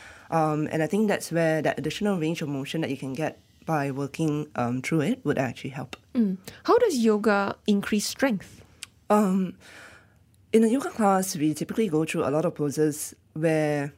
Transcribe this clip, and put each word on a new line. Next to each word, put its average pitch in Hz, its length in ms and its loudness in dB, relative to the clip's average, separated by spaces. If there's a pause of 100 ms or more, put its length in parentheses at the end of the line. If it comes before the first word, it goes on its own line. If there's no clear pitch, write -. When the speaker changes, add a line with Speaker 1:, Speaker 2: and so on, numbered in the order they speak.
(300)
Speaker 1:
Um, 156 400 0
and 160 120 0
I 151 40 0
think 202 220 2
that's - 240 -2
where 160 280 2
that 147 180 0
additional 185 400 -2
range 160 220 -2
of 156 80 -6
motion 143 340 -4
that 123 80 -2
you 135 60 -4
can 135 180 -8
get 156 260 -6 (260)
by 143 240 -2
working, 147 640 -2
um, 120 260 -2
through 160 200 0
it 185 240 -2
would 147 140 0
actually 127 320 -6
help. 135 260 -10 (180)
Speaker 2:
Mm. 202 240 0 (260)
How 415 140 6
does 403 200 2
yoga 208 580 2 (100)
increase 208 400 2
strength? - 580 -2 (460)
Speaker 1:
Um, 196 440 2 (960)
in 226 120 6
a 220 40 4
yoga 285 220 0
class, 190 460 2
we 151 160 0
typically 202 360 -2
go 156 160 2
through 156 200 -2
a 120 60 0
lot 156 140 2
of 165 100 -2
poses 147 600 -2 (200)
where 151 640 0